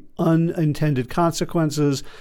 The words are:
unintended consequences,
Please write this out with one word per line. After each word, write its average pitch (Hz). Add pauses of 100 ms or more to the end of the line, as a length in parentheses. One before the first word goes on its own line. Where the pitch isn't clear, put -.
(200)
unintended 156
consequences, 151 (180)